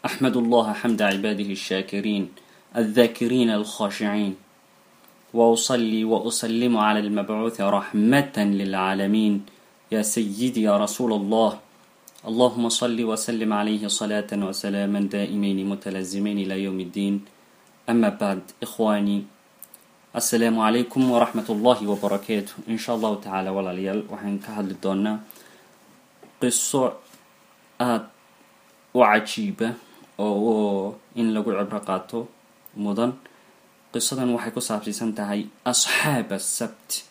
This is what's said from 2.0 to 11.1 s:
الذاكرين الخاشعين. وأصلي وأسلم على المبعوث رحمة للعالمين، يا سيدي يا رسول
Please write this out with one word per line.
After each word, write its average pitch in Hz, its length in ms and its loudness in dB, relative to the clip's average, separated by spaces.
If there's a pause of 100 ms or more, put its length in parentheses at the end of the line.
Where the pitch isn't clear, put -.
الذاكرين 117 720 2
الخاشعين. 104 840 -2 (1000)
وأصلي 117 720 4
وأسلم 113 720 0
على 107 240 4
المبعوث 107 600 -2
رحمة 107 760 2
للعالمين، 98 960 0 (580)
يا 107 120 0
سيدي 110 640 -2
يا 104 80 4
رسول 107 360 0